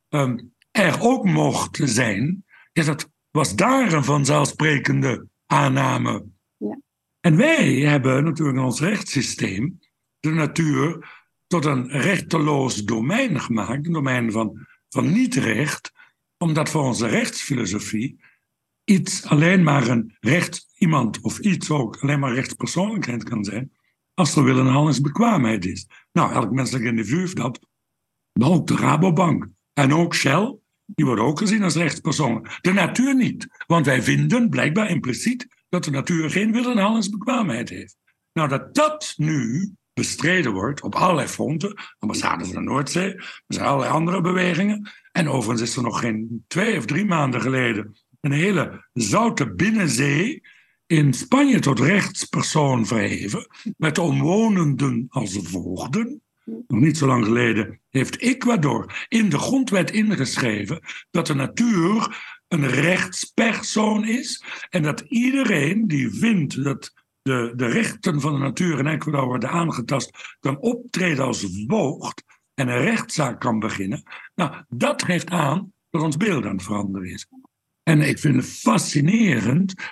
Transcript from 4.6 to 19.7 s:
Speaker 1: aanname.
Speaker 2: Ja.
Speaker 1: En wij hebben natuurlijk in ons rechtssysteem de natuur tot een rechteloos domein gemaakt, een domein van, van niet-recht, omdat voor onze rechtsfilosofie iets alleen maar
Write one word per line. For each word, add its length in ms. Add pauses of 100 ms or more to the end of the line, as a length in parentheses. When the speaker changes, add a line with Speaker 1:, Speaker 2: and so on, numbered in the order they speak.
Speaker 1:
aanname. 800 (320)
Speaker 2:
Ja. 220 (400)
Speaker 1:
En 180
wij 420
hebben 440
natuurlijk 340
in 60
ons 160
rechtssysteem 1000 (400)
de 120
natuur 760 (380)
tot 180
een 240
rechteloos 920
domein 560
gemaakt, 460
een 80
domein 380
van, 340 (240)
van 220
niet-recht, 800 (460)
omdat 320
voor 140
onze 240
rechtsfilosofie 1120 (640)
iets 420
alleen 380
maar 240